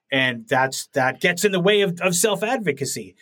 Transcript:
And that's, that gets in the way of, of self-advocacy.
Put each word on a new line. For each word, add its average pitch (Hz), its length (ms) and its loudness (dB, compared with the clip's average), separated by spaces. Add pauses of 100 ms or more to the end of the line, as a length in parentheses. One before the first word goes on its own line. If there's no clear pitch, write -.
(120)
And 127 360 0
that's, 131 400 0
that 127 340 -2
gets 180 240 0
in 196 80 2
the 180 80 0
way 208 200 4
of, 180 200 -2
of 185 120 0
self-advocacy. 185 1080 -2